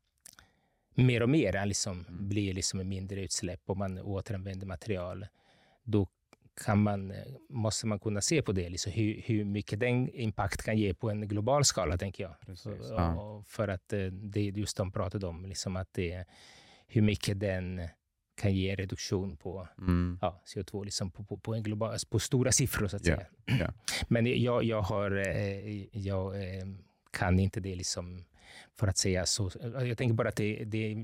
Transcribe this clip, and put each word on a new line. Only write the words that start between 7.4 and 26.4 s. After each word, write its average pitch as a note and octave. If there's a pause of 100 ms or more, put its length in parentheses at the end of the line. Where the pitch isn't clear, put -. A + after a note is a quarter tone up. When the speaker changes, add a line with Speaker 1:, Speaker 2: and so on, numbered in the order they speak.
Speaker 1:
måste A2
man G#2
kunna G2+
se D#3
på A#2
det, F2+
liksom F2+
hur, G#2+
hur G#2+
mycket G2+
den B2
impact G#2+
kan A2
ge G2+
på A2+
en G#2
global A#2
skala, F2+
tänker G2
jag. -
Speaker 2:
Precis, F#2
Speaker 1:
För, G#2
Speaker 2:
ja. E2+
Speaker 1:
och G#2+
för G#2+
att, F#2+
eh, G2
det G2
är G2+
just G2+
de F#2
pratade F#2+
om, E2+
liksom F#2+
att F2+
det, F2+ (600)
hur -
mycket G#2
den F#2 (600)
kan G2+
ge F#2+
reduktion F#2+
på, F#2 (100)
Speaker 2:
Mm. F2+
Speaker 1:
ja, F2+
C -
O F#2+
två, G2
liksom G2+
på, -
på, G2+
på A2+
en A2+
global, G#2+ (120)
på A2
stora B2+
siffror, A2
så G2+
att -
Speaker 2:
Ja, E2
Speaker 1:
säga. - (180)
Speaker 2:
ja. - (340)
Speaker 1:
Men A#2 (180)
jag, A#2+
jag A2
har, G2+ (160)
eh, G2
jag, F#2+ (220)